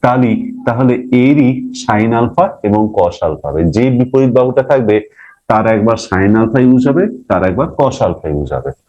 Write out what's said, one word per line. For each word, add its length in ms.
তাহলে, 280
তাহলে 280
এরই 380
sin 320
আলফা 320
এবং 180
cos 260
আলফা 280
হবে। 140
যে 280
বিপরীত 460
বাহুটা 260
থাকবে 320
তার 200
একবার 300
sin 400
আলফা 220
ইউজ 280
হবে, 160
তার 160
একবার 240
cos 240
আলফা 280
ইউজ 240
হবে। 180